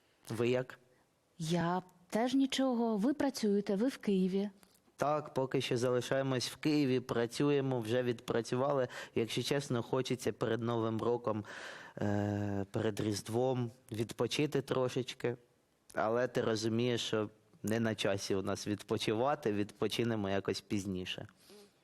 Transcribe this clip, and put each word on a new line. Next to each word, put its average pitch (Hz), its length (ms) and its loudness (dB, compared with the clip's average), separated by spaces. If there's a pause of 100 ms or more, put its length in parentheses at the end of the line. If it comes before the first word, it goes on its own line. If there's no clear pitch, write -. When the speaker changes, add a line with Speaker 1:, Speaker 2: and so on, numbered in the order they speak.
(280)
Speaker 1:
Ви 117 200 2
як? 127 300 0 (600)
Speaker 2:
Я 170 440 0 (280)
теж 247 240 0
нічого. 254 640 2
Ви 247 180 2
працюєте, 208 600 2
ви 233 120 2
в - 100 -4
Києві. 196 520 2 (460)
Speaker 1:
Так, 147 380 0
поки 135 260 2
що 127 160 0
залишаємось 127 760 0
в - 60 -14
Києві, 143 440 2
працюємо, 131 800 2
вже 117 220 0
відпрацювали. 123 880 0 (260)
Якщо 117 280 0
чесно, 135 400 0
хочеться 127 500 -2
перед 113 300 -2
Новим 113 380 0
роком, 110 440 -2 (540)
е, 104 720 0
перед 107 300 -2
Різдвом 117 680 -2 (220)
відпочити 117 680 -2
трошечки. 123 760 -2 (580)
Але 117 340 2
ти 123 120 -2
розумієш, 113 600 0
що 107 280 -2 (340)
не 110 180 0
на 110 140 2
часі 101 400 -2
у 95 80 0
нас 98 240 -4
відпочивати, 110 840 0
відпочинемо 104 800 -2
якось 98 300 -2
пізніше. 92 640 -6 (580)